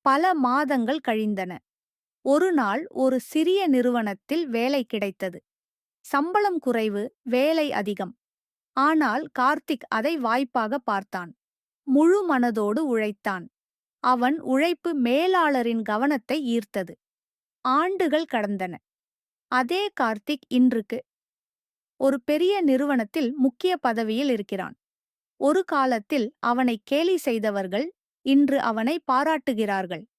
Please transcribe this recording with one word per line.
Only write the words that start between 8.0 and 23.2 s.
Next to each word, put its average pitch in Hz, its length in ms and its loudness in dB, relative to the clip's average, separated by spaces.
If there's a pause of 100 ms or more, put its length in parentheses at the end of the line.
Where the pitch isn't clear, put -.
ஆனால் 285 540 2 (120)
கார்த்திக் 277 480 0
அதை 269 300 -2
வாய்ப்பாக 247 600 -2
பார்த்தான். 196 580 -6 (480)
முழு 320 540 4
மனதோடு 226 420 0
உழைத்தான். 214 720 -4 (500)
அவன் 254 400 0
உழைப்பு 302 600 0
மேலாளரின் 269 800 2
கவனத்தை 247 760 -2
ஈர்த்தது. 202 360 -6 (680)
ஆண்டுகள் 320 680 0
கடந்தன. 196 440 -4 (720)
அதே 339 420 0 (120)
கார்த்திக் 233 460 -4
இன்றுக்கு 247 560 0 (920)
ஒரு 269 240 2
பெரிய 359 400 2
நிறுவனத்தில் 269 720 0